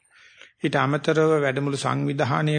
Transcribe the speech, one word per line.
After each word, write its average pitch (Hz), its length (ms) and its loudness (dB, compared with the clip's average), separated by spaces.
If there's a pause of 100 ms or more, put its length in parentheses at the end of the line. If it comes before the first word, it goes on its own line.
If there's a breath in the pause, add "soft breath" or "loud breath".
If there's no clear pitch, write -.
(580 loud breath)
ඊට 151 180 -2
අමතරව 147 600 2
වැඩමුළු 139 420 -2
සංවිධානය 143 800 -2